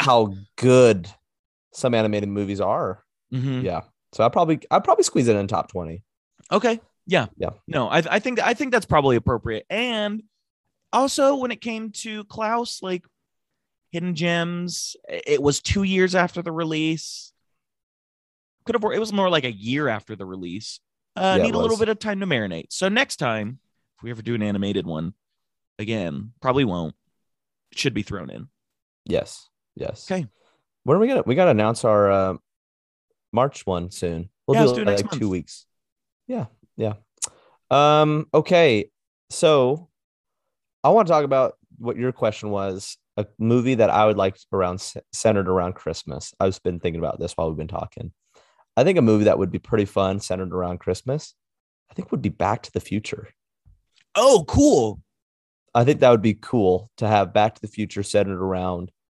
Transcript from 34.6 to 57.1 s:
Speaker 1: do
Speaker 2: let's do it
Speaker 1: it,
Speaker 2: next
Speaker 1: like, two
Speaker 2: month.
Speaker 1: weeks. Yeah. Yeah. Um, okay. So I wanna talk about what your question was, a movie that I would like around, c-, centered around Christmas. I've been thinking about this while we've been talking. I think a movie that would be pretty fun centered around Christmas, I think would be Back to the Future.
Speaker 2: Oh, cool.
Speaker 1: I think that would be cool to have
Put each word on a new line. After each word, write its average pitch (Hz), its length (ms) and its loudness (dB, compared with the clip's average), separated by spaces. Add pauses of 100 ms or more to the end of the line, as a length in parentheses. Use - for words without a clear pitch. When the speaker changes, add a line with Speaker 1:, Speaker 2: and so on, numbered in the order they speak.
Speaker 1:
do 143 60 6
Speaker 2:
let's 123 80 0
do 110 60 -2
it 101 60 -2
Speaker 1:
it, - 40 4
Speaker 2:
next 101 100 2
Speaker 1:
like, 110 100 -6
two - 140 -6
Speaker 2:
month. 98 60 -2
Speaker 1:
weeks. - 340 -10 (600)
Yeah. 233 200 -6 (300)
Yeah. 107 180 -4 (760)
Um, 151 640 4
okay. 156 580 4 (400)
So 151 580 2 (920)
I 139 80 4
wanna 202 180 6
talk 151 160 4
about 135 300 2 (240)
what 117 180 -6
your 123 160 -2
question 107 380 -4
was, 98 460 -6 (200)
a 104 100 -4 (120)
movie 120 380 2
that 110 140 4
I 107 160 4
would 107 100 2
like 98 200 0 (160)
around, 92 280 -2
c-, - 200 -14 (120)
centered 101 360 0
around 92 260 0
Christmas. - 640 -12
I've 95 220 -2
been 87 180 -4
thinking 85 200 -6
about 80 200 -6
this 85 160 -8
while 82 120 -2
we've 78 100 -6
been 78 100 -8
talking. - 440 -12 (640)
I 123 60 6
think 180 160 2
a 143 40 4
movie 107 220 4
that 104 140 4
would 90 140 -2
be - 80 -6
pretty 104 240 0
fun 98 340 -2
centered 92 340 -8
around 90 280 -4
Christmas, 127 540 -6 (560)
I - 40 -20
think - 160 -12
would 165 120 -4
be 104 60 0
Back 101 340 -2
to - 100 -18
the 110 80 -4
Future. - 480 -8 (880)
Speaker 2:
Oh, 226 320 8
cool. 175 520 4 (720)
Speaker 1:
I 120 100 4
think 147 160 4
that 127 100 8
would 113 120 6
be 107 120 2
cool 95 640 0
to 110 100 -2
have 101 260 2